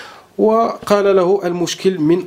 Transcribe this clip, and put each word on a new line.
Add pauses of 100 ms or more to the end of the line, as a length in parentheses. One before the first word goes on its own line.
(380)
وقال
له
المشكل
من